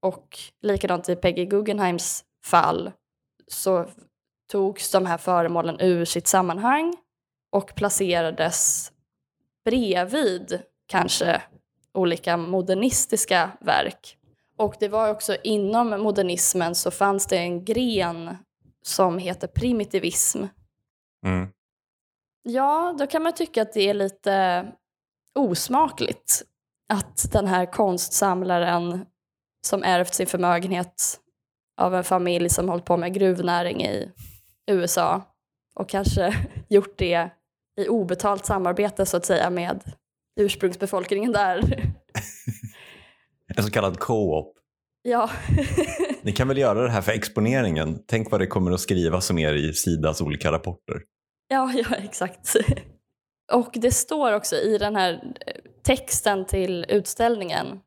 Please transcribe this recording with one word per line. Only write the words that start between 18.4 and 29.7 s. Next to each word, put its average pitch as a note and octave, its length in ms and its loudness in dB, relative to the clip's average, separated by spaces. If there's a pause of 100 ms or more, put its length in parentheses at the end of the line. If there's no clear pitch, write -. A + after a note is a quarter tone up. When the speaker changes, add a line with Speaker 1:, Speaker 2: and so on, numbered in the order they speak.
Speaker 1:
som F3+ 360 2
heter F3+ 300 -6
primitivism. G#3 960 -2 (800)
Speaker 2:
Mm. F#2 220 0 (920)
Speaker 1:
Ja, D4 560 0
då C#4 80 -2
kan D#4 160 -2
man E4 120 0
tycka E4 280 -2
att A3 100 -4
det G3+ 160 2
är G3+ 60 2
lite G3 720 0 (720)
osmakligt - 1040 0 (460)
att - 440 -2
den G#3 140 4
här F3+ 260 2
konstsamlaren F3+ 1300 0 (600)
som - 160 0